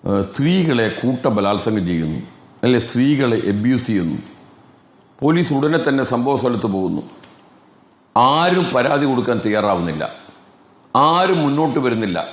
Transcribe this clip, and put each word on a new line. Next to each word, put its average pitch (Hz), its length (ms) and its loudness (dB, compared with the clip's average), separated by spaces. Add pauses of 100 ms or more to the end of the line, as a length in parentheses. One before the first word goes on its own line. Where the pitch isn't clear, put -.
ഏഹ്, 98 200 0
സ്ത്രീകളെ 156 580 0 (140)
കൂട്ടബലാത്സംഗം 107 880 0
ചെയ്യുന്നു, 80 300 -2 (440)
അല്ലെ 123 220 4
സ്ത്രീകളെ 127 520 0 (140)
അബ്യൂസ് 120 380 0
ചെയ്യുന്നു. 87 280 -2 (1040)
പോലീസ് 160 340 2
ഉടനെ 135 320 0
തന്നെ 135 240 0
സംഭവ 127 300 0
സ്ഥലത്ത് 117 340 -2
പോകുന്നു. 92 260 -2 (1300)
ആരും 180 400 2
പരാതി 135 360 2
കൊടുക്കാൻ 123 360 0
തയ്യാറാവുന്നില്ല, 92 580 0 (1040)
ആരും 180 340 2
മുന്നോട്ട് 147 420 0
വരുന്നില്ല. 110 320 -2 (140)